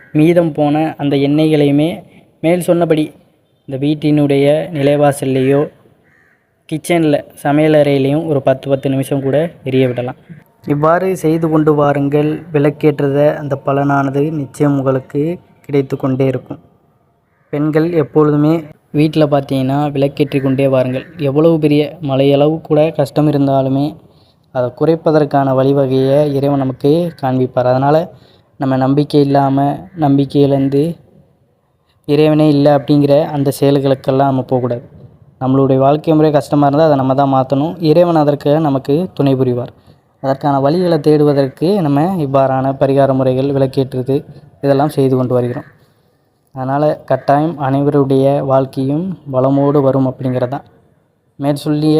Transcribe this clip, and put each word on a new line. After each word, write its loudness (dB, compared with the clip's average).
மீதம் 4
போன 0
அந்த -2
எண்ணெய்களையுமே 2
மேல் 0
சொன்னபடி 0
இந்த -8
வீட்டினுடைய 0
நிலைவாசல்லையோ, 0
கிச்சன்ல, 0
சமையல் 2
அறையிலையும் 0
ஒரு -2
பத்து, 0
பத்து -2
நிமிஷம் -4
கூட -2
எரிய 0
விடலாம். -6
இவ்வாறு 0
செய்து -2
கொண்டு 2
வாருங்கள். 0
விளக்கேற்றத 0
அந்த -8
பலனானது -2
நிச்சயம் -2
உங்களுக்கு -2
கிடைத்து -4
கொண்டே -2
இருக்கும். -6
பெண்கள் 0
எப்பொழுதுமே 2
வீட்ல 0
பார்த்தீங்கன்னா, -2
விளக்கேற்றி -2
கொண்டே 0
வாருங்கள். -2
எவ்வளவு 2
பெரிய 2
மலையளவு 2
கூட 0
கஷ்டம் 0
இருந்தாலுமே 0
அதை -2
குறைப்பதற்கான 0
வழிவகையை 2
இறைவன் -2
நமக்கு 0
காண்பிப்பார். -2
அதனால 2
நம்ம -2
நம்பிக்கை 0
இல்லாம, 2
நம்பிக்கை 0
இழந்து, 0
இறைவனே 2
இல்லை 4
அப்படிங்கிற 2
அந்த -4
செயல்களுக்கெல்லாம் 0
நம்ம -2
போகக்கூடாது. -4
நம்மளுடைய 2
வாழ்க்கை 2
முறை 2
கஷ்டமா 0
இருந்தா 2
அதை 2
நம்ம 0
தான் 0
மாத்தணும். -2
இறைவன் 2
அதற்கு 0
நமக்கு -2
துணை 0
புரிவார். 0
அதற்கான -2
வழிகளை 2
தேடுவதற்கு 2
நம்ம 0
இவ்வாறான 0
பரிகார 2
முறைகள், 0
விளக்கேற்றுறது, -2
இதெல்லாம் 0
செய்து 0
கொண்டு -2
வருகிறோம். -4
அதனால -4
கட்டாயம் -2
அனைவருடைய 0
வாழ்க்கையும் -2
வளமோடு 0
வரும் 0
அப்படிங்கிறது -4
தான். -12
மேற்சொல்லிய -2